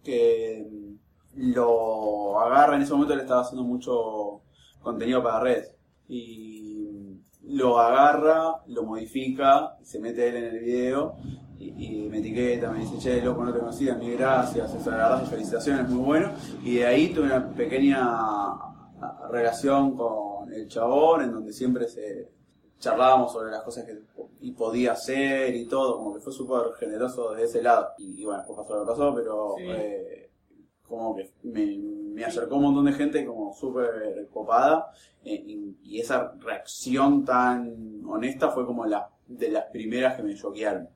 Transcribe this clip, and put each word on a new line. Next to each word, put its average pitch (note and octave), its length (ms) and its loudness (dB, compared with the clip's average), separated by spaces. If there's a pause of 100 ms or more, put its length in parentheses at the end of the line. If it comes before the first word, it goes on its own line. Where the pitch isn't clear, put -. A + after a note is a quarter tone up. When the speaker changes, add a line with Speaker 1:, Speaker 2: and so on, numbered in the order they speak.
Speaker 1:
que, A2+ 640 2
mm, G#2+ 840 -6
lo A2 840 2
agarra, C#3 360 6
en C#3 80 2
ese C#3+ 100 -2
momento C#3+ 220 2
le C3 80 -2
estaba B2+ 180 2
haciendo B2+ 220 -6
mucho A2+ 800 -4 (420)
contenido A#2+ 400 0
para A2+ 160 0
redes. A#2 340 0 (340)
Y G#2+ 800 -12 (560)
lo B2+ 360 2
agarra, D3+ 880 6
lo A#2 160 -6
modifica, C3 1000 2
se - 160 -12
mete A#2 300 0
él A#2+ 80 -4
en A#2 60 -4 (120)
el A2+ 40 -8
video B2+ 560 -2 (440)
y, - 440 -10
y G#2+ 60 -8
me G#2+ 100 -6
etiqueta, A#2+ 520 -2
me - 80 -6
dice, - 200 -8
"Che, B2 220 0
loco, A#2+ 220 -2
no B2 100 -2
te A#2+ 60 0
conocía, A#2 360 -2
mil A#2+ 220 -6
gracias", B2 580 0
esa, A#2 160 -4
la A2+ 60 -2 (120)
verdad, B2+ 180 2
felicitaciones, A#2 640 -2
muy B2 160 0
bueno. D#3+ 260 4 (320)
Y A#2+ 140 0
de A#2+ 100 4
ahí D3 260 6
tuve D3+ 120 2
una C3 240 2
pequeña B2+ 560 2 (1300)
relación C3+ 640 2
con G#2 580 -4
el G#2+ 140 -10
chabón, C#3+ 560 4
en A#2 80 -2
donde G#2+ 220 -10
siempre B2 340 -2
se G#2 420 -10 (500)
charlábamos B2+ 540 6
sobre A2 180 -8
las G#2+ 120 -10
cosas A#2+ 220 -12
que G#2+ 140 -16 (420)
y B2 100 -10
podía A#2 400 0
hacer C3+ 640 0
y A#2 120 2
todo, C3 300 2
como - 160 -6
que - 60 -10
fue C#3 120 -12
súper B2 480 -2
generoso A2+ 540 -4
de A2+ 120 -2
ese A#2 160 0
lado. A#2+ 360 6
Y, G2 240 -16
y G#2 40 -10
bueno, G2+ 160 -6
después - 180 -12
pasó G#2+ 160 -8
lo G#2 100 -2
que A2+ 60 -2
pasó, C#3+ 240 2
pero, G#2+ 420 -4
Speaker 2:
Sí. F#2 100 -10
Speaker 1:
eh, G2 640 -8 (580)
como A2+ 280 -6
que F#2+ 160 -12 (120)
me, G#2+ 340 -2
me G#2 480 -10
acercó A#2 320 -2
un C#3+ 60 4
montón C#3+ 220 4
de C#3 80 4
gente C#3+ 320 0
como A2 300 -8
súper A2+ 760 -4
copada, C3+ 600 2 (320)
eh, G#2 100 -8 (140)
y, G#2 360 -12
y G2+ 160 -10
esa A#2+ 400 -2
reacción C3+ 840 0
tan A#2+ 800 0
honesta C3 460 -2
fue B2 160 -2
como A#2+ 180 -4
la, G#2 240 -2 (160)
de A#2 240 -6
las - 160 -2
primeras B2 500 -2
que - 80 -10
me G2+ 120 -6
choquearon. G2+ 600 -6